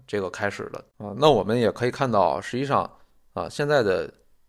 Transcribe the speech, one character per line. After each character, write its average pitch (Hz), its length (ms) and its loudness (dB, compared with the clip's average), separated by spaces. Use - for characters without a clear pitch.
这 104 140 -4
个 92 100 -4
开 101 200 -4
始 104 240 -8
的。 - 60 -12
啊， 101 180 -12
那 143 140 6
我 110 140 6
们 107 140 0
也 110 140 2
可 117 140 -4
以 123 60 0
看 131 200 -2
到， 87 300 2
实 - 160 -8
际 139 80 -4
上， 123 260 -2
啊， 87 140 -6
现 147 220 -4
在 143 120 4
的 92 300 0